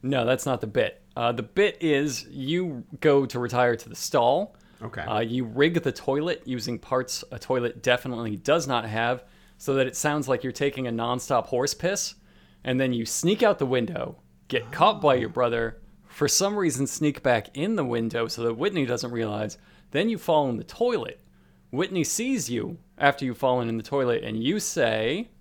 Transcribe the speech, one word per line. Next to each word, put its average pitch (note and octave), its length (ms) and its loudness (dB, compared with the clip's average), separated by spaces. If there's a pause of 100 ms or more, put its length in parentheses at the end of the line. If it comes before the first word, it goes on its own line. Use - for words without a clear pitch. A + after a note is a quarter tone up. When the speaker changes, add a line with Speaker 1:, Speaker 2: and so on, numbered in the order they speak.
Speaker 1:
no, B2+ 240 0
that's B2+ 180 2
not B2+ 160 0
the A2+ 60 -6
bit. G#2+ 340 0 (160)
Uh, A#2+ 160 0
the A2+ 100 -4
bit F#3+ 380 0
is D3 500 0
you D3 540 -4 (160)
go C#3 260 6
to B2+ 120 -6
retire A#2+ 380 2
to - 120 -12
the G2+ 80 -14
stall. C#3+ 600 2 (260)
Speaker 2:
Okay. - 200 -10
Speaker 1:
Uh, A2 180 -2
you A#2+ 240 -2
rig D3 380 2
the C3 100 0
toilet D3+ 520 -2
using B2 340 -6
parts - 520 -2
a A#2 80 -12
toilet A#2+ 440 -2
definitely A#2 540 0
does C#3+ 300 2
not A#2+ 200 0
have A#2 380 -2 (320)
so - 180 -2
that C3+ 120 4
it C3 100 -8
sounds D3 320 0
like B2+ 140 0
you're C3 100 -4
taking C3+ 340 -2
a A#2 60 -4
nonstop A#2+ 540 0
horse C3 280 0
piss. F#3+ 400 -4 (480)
And B2+ 160 0
then C3 140 2
you A2+ 140 -2
sneak G#3+ 360 0
out G#3 160 4
the - 60 2
window, B2 520 -2 (320)
get A2+ 220 -4
caught F3 300 4
by C#3+ 140 6
your A#2+ 160 0
brother, A#2 480 0 (280)
for - 220 -2
some G3+ 300 2
reason C#3 280 0
sneak D3 360 -2
back A#2+ 340 2
in G#3 200 -2
the E3 100 0
window A#2 420 -2
so - 140 -6
that A#2 120 2
Whitney E3 300 0
doesn't A#2+ 260 -2
realize. G#2+ 460 -4 (360)
Then F3+ 160 0
you A3 100 -2
fall D3+ 320 2
in A#2 60 -2
the A2 80 -6
toilet. A#3 560 -2 (500)
Whitney F3+ 340 0
sees A#3+ 460 -2
you A#2+ 280 -4 (200)
after C#3+ 260 4
you've B2 140 -4
fallen B2+ 300 2
in A2+ 80 -2
the G#2+ 60 -4
toilet, B2 400 0
and A2+ 180 -4
you E3+ 200 0
say A#2+ 680 0 (100)